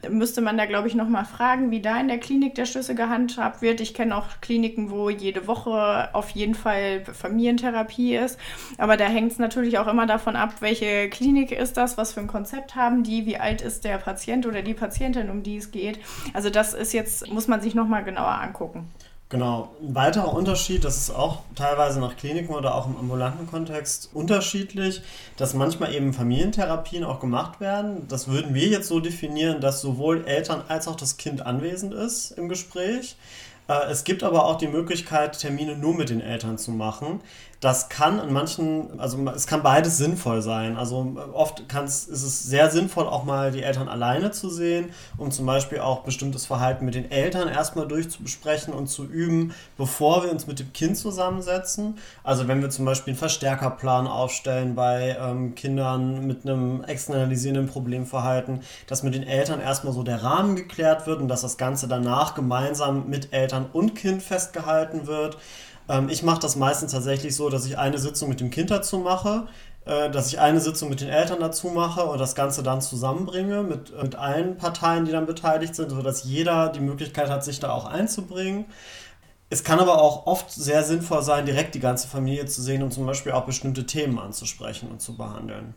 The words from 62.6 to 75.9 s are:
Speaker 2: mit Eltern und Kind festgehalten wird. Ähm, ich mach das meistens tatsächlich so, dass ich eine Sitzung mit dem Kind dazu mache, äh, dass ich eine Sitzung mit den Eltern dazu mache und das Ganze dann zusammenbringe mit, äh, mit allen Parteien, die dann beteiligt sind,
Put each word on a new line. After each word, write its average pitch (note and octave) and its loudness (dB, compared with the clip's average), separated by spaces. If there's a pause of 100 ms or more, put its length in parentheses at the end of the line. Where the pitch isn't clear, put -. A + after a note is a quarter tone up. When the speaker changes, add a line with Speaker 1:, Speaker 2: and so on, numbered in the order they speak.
Speaker 2:
mit C3+ -4
Eltern C3 2
und G3+ 2
Kind F#3+ 0
festgehalten D#3+ 0
wird. D3+ -2 (500)
Ähm, C3+ 2
ich D#3+ -2
mach E3 4
das D#3 0
meistens C#3 2
tatsächlich C3+ -2
so, D3 0
dass C3 -2
ich C3+ -6
eine C#3 0
Sitzung D3 -2
mit C3 -2
dem B2 -2
Kind E3 0
dazu G3+ 0
mache, F#3+ 0 (380)
äh, D3 0
dass C3+ 0
ich - -4
eine D#3 8
Sitzung D#3 -2
mit C3+ -2
den C#3 -6
Eltern E3 2
dazu D#3+ -2
mache E3+ 2
und C#3+ -2
das C3 0
Ganze C#3 0
dann C3 0
zusammenbringe F#3 -2
mit, D#3+ -6
äh, - -8
mit C3+ -4
allen E3 -2
Parteien, E3 2
die D#3 0
dann D#3+ 0
beteiligt E3 0
sind, D3+ -4